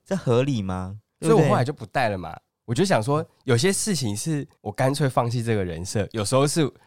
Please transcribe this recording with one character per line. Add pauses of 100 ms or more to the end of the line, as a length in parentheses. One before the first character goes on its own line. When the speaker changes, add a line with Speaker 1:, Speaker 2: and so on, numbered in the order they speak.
Speaker 1:
这
合
理
吗？ (200)
对
不
对？
Speaker 2:
所
以
我
后
来
就
不
带
了
嘛。 (300)
我
就
想
说， (160)
有
些
事
情
是 (140)
我
干
脆
放
弃
这
个
人
设，
有
时
候
是 (140)